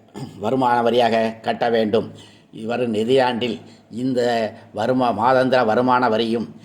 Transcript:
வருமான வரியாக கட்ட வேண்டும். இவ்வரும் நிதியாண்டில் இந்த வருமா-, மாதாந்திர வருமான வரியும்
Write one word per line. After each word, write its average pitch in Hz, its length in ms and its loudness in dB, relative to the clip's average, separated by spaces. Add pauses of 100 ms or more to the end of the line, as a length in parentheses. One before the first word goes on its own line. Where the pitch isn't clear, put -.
(400)
வருமான 123 420 0
வரியாக 113 580 2
கட்ட 117 300 -4
வேண்டும். 110 380 0 (440)
இவ்வரும் 117 420 -4
நிதியாண்டில் 120 600 0 (340)
இந்த 123 300 -4 (540)
வருமா-, 120 460 0
மாதாந்திர 127 440 2
வருமான 123 440 2
வரியும் 113 400 -2 (160)